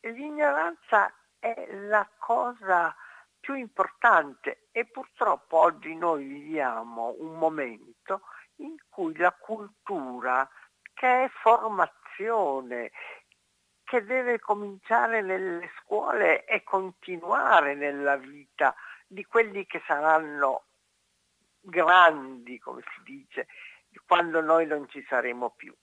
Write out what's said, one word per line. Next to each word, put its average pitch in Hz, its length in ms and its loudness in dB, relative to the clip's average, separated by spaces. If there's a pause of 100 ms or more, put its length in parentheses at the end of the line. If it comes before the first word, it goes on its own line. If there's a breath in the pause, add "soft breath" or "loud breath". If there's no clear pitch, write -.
L'ignoranza 294 1120 0 (260)
è - 340 -6
la 202 340 0 (100)
cosa 226 800 0 (440 loud breath)
più - 160 -10
importante 185 1160 0
e 226 140 -4
purtroppo 202 720 -2
oggi 160 380 2
noi 160 300 -2
viviamo 123 920 -6
un 160 180 -12
momento 156 840 -6 (360 loud breath)
in 320 180 -14 (140)
cui 160 260 -8
la 175 160 4
cultura, 135 1160 -6 (460 loud breath)
che 254 320 2
è 247 40 -6 (120)
formazione, 190 1500 0 (920 loud breath)
che 240 200 -2
deve 247 360 -2
cominciare 214 840 -2
nelle 185 480 -6 (120)
scuole 208 640 0
e 214 180 -4
continuare 180 1120 0
nella 143 420 -2
vita 139 580 -4 (320 loud breath)
di 190 160 -14
quelli 202 420 0
che 165 220 -8
saranno 147 800 2 (960)
grandi, 156 1000 4
come 127 220 -14
si - 220 -18
dice, - 440 -12 (580 loud breath)
quando 170 360 2
noi 160 260 4
non 147 220 -4
ci 139 180 -16
saremo 123 440 -4
più. - 320 -20